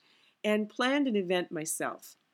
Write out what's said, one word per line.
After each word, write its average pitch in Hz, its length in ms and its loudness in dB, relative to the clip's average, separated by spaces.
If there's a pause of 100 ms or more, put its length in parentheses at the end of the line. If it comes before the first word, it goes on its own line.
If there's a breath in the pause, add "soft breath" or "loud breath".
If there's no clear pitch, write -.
(460 soft breath)
and 214 240 2
planned 269 380 0
an 214 100 2
event 180 340 0
myself. 156 640 -6 (180)